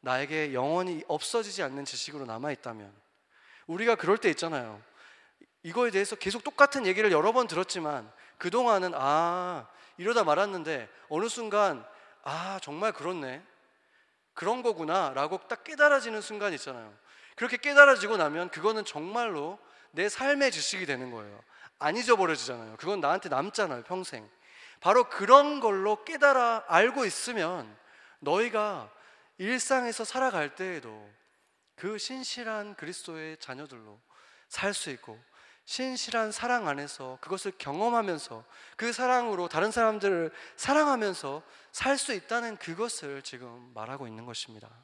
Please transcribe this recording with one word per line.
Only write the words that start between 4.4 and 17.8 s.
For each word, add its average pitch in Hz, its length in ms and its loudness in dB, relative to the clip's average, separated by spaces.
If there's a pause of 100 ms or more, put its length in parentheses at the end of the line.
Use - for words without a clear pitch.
이거에 226 280 0
대해서 196 240 0
계속 202 300 -6
똑같은 277 420 4
얘기를 196 240 4
여러 175 220 4
번 240 160 2
들었지만 156 600 -4 (280)
그동안은 190 560 2
"아, 165 720 0 (300)
이러다 220 260 2
말았는데", 160 680 0 (200)
어느 175 200 -2
순간 208 560 0 (380)
"아, 180 400 -6
정말 180 300 -4
그렇네, 160 500 -8 (920)
그런 226 300 -4
거구나"라고 165 840 -2
딱 - 160 -8
깨달아지는 277 560 4
순간 208 320 -4
있잖아요. 120 420 -10 (400)
그렇게 247 220 -4
깨달아지고 269 600 10